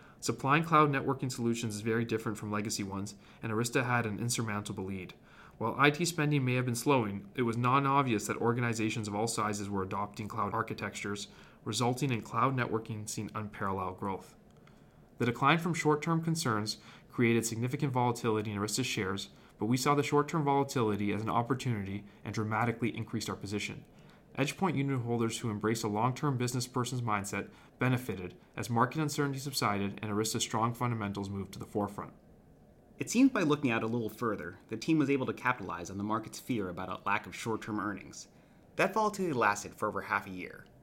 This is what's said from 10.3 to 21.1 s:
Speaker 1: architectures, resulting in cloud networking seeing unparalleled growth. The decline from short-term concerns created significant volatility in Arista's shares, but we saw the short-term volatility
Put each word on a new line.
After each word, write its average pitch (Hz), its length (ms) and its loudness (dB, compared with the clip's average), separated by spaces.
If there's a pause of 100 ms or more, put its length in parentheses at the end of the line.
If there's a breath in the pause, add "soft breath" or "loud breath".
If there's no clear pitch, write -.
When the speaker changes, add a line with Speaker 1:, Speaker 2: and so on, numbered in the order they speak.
Speaker 1:
architectures, 104 760 -4 (380 loud breath)
resulting 123 480 0
in 107 80 -2
cloud 127 340 0
networking 110 540 -4
seeing - 260 -6
unparalleled 95 640 -4
growth. 98 360 -6 (840 loud breath)
The 120 80 0
decline 139 320 4
from 165 160 0
short-term 151 500 2
concerns 120 540 0 (340 loud breath)
created 117 340 4
significant 127 460 -2
volatility 117 600 2
in 101 60 -4
Arista's 107 300 0
shares, 98 400 -2 (320 loud breath)
but 104 60 0
we 120 100 4
saw 147 180 4
the 143 80 4
short-term 147 440 2
volatility 117 640 2